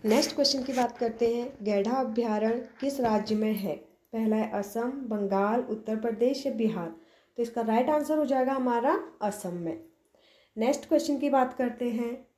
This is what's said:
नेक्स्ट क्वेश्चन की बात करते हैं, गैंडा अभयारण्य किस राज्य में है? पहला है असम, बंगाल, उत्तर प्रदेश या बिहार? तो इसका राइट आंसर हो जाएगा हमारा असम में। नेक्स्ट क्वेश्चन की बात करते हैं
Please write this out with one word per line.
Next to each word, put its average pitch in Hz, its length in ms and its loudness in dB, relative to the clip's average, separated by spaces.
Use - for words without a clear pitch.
नेक्स्ट 220 300 4
क्वेश्चन 269 280 2
की 262 100 -4
बात 240 240 0
करते 233 380 0
हैं, 247 260 -6
गैंडा 202 300 2
अभयारण्य 226 800 0
किस 269 180 -2
राज्य 214 360 2
में 214 180 0
है? 190 220 -4
पहला 220 220 2
है 220 160 0
असम, 226 400 -4
बंगाल, 214 720 0
उत्तर 220 380 -4
प्रदेश 233 460 0
या 269 60 0
बिहार? 185 440 -2
तो 240 60 -2
इसका 233 180 -4
राइट 226 280 2
आंसर 302 280 2
हो 302 80 4
जाएगा 262 280 2
हमारा 254 500 2
असम 196 320 -4
में। 165 300 -6
नेक्स्ट 254 300 0
क्वेश्चन 285 300 2
की 285 120 0
बात 254 240 4
करते 240 360 -4
हैं 233 380 -4